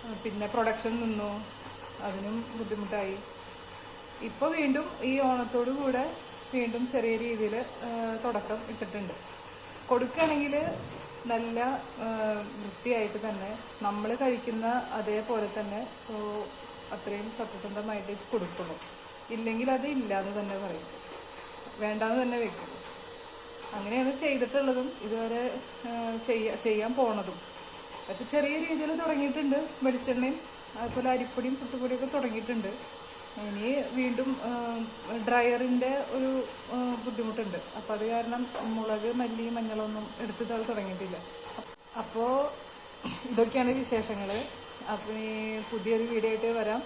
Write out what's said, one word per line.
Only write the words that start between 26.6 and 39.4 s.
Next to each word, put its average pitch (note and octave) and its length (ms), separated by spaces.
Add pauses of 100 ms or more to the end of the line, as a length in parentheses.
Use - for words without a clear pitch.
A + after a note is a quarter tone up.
പോണതും. G#3 460 (680)
പക്ഷെ A#3+ 140
ചെറിയ C#4+ 340
രീതിയിൽ D#4+ 380
തുടങ്ങിയിട്ടുണ്ട്. C#4+ 760 (140)
വെളിച്ചെണ്ണയും B3+ 560 (400)
അതുപോലെ B3 300
അരിപ്പൊടിയും B3+ 460
പുട്ടുപൊടിയൊക്കെ B3+ 500
തുടങ്ങിയിട്ടുണ്ട്. A3+ 640 (680)
ഇനി G#3+ 440 (140)
വീണ്ടും, B3+ 480
ആ, A#3 60 (800)
ഡ്രയറിന്റെ B3 800
ഒരു, C4 340 (280)
ആ, B3 240 (100)
ബുദ്ധിമുട്ടുണ്ട്. A3 520 (180)
അപ്പൊ G#3+ 180
അത് G#3+ 140
കാരണം A#3 400 (140)
മുളക്, A3 540
മല്ലി, A#3 340